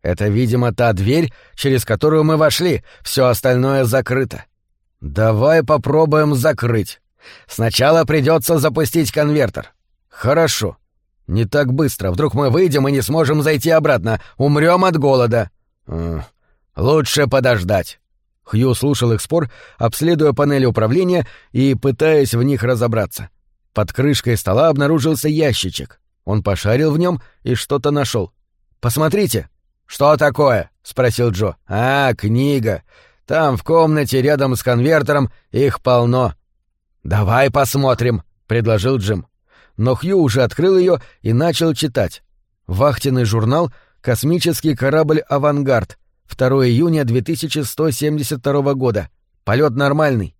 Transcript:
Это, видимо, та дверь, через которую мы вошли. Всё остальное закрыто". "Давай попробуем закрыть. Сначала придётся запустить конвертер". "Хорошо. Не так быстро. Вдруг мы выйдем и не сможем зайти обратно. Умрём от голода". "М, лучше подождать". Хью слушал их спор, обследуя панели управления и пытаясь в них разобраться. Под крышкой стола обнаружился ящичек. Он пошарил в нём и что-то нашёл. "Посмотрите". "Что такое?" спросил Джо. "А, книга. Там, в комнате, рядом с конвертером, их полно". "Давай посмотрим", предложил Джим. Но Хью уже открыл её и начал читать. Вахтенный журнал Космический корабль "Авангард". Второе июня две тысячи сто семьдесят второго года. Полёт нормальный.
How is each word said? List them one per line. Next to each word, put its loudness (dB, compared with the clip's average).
Это, -2
видимо, 0
та 0
дверь, 0
через -2
которую 2
мы 2
вошли. 0
Всё 0
остальное 2
закрыто". -2
"Давай 2
попробуем 2
закрыть. -2
Сначала 2
придётся 0
запустить -2
конвертер". -2
"Хорошо. -2
Не -2
так 0
быстро. -2
Вдруг -2
мы 0
выйдем 2
и 0
не 0
сможем 0
зайти 0
обратно. 0
Умрём 2
от 0
голода". 2
"М, -8
лучше 0
подождать". 0
Хью 0
слушал -2
их -2
спор, -2
обследуя 0
панели 0
управления 0
и 2
пытаясь 2
в 0
них 0
разобраться. -2
Под -2
крышкой 0
стола 2
обнаружился 0
ящичек. -4
Он -2
пошарил 0
в -2
нём 0
и -2
что-то -2
нашёл. -4
"Посмотрите". -2
"Что 2
такое?" 0
спросил 0
Джо. -4
"А, 0
книга. -2
Там, 0
в -8
комнате, 2
рядом 2
с -6
конвертером, 0
их 0
полно". 0
"Давай 2
посмотрим", 0
предложил 0
Джим. -4
Но 0
Хью 0
уже 2
открыл 0
её 2
и -2
начал 0
читать. -4
Вахтенный 0
журнал 0
Космический 0
корабль 2
"Авангард". 0
Второе 0
июня 2
две 0
тысячи -6
сто -2
семьдесят -4
второго 0
года. -2
Полёт 0
нормальный. 0